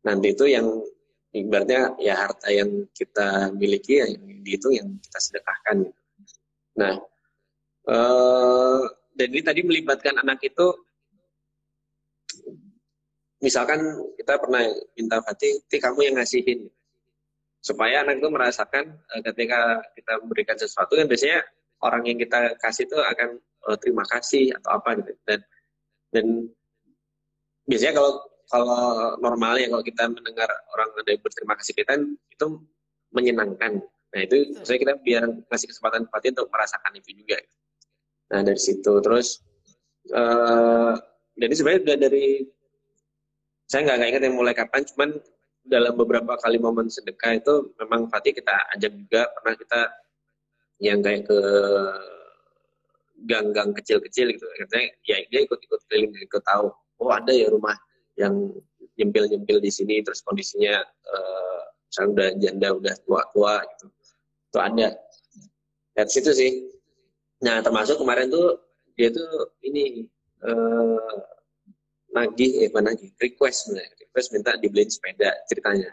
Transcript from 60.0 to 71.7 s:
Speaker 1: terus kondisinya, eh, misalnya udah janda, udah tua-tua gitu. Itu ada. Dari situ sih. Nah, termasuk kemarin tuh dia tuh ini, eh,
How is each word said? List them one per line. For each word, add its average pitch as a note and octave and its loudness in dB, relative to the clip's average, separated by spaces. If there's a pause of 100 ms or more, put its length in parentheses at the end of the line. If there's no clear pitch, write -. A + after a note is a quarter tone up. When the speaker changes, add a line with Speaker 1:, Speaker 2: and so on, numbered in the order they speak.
Speaker 1:
terus G2 -10
kondisinya, G2+ -2
eh, F#2 -8 (260)
misalnya G2+ -2
udah F#2+ 2 (100)
janda, G2 0
udah F#2+ -4
tua-tua G#2 2 (220)
gitu. - -20 (640)
Itu - -2
ada. A2 2 (1040)
Dari G#2 0
situ C#3+ 2
sih. C3 4 (920)
Nah, A2+ 2
termasuk A2+ 2
kemarin B2+ 2
tuh E3+ 4 (400)
dia A#2 4
tuh D#3+ -6
ini, C3+ -4 (400)
eh, A2+ 0 (1000)